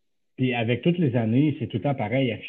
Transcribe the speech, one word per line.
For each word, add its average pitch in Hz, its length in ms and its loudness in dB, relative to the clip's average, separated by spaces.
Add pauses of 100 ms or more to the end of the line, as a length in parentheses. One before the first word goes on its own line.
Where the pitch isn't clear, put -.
(380)
puis 127 160 0
avec 117 280 0
toutes 175 160 2
les 139 180 2
années, 127 440 2
c'est 113 80 -6
tout 117 100 -6
le - 60 -6
temps 143 120 0
pareil. 120 360 -2
À 104 180 -8